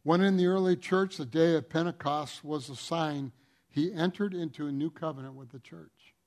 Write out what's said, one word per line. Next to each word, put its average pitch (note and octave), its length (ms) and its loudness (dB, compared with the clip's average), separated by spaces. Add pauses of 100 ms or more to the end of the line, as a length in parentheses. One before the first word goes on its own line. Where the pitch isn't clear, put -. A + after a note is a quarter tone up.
When E3+ 200 4
in G3 160 6
the F3+ 100 4
early F#3 280 4
church, F#3+ 420 0
the D3 80 -6
day D#3+ 280 4
of D#3 160 0
Pentecost D3+ 720 -2
was D3 240 -6
a C#3 80 -12
sign D3 560 -4 (380)
he E3+ 240 -2
entered F#3 400 0
into D#3 320 -6
a C#3+ 60 -4
new D3 180 -2
covenant C3+ 460 -8
with C3 160 -18
the C3+ 80 -16
church. - 560 -20 (120)